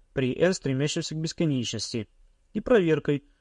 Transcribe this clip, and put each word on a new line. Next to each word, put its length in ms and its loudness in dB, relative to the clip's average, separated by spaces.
при 260 0
n, 140 4
стремящемся 600 -4
к 40 -6
бесконечности, 880 -4
и 80 -4
проверкой, 640 2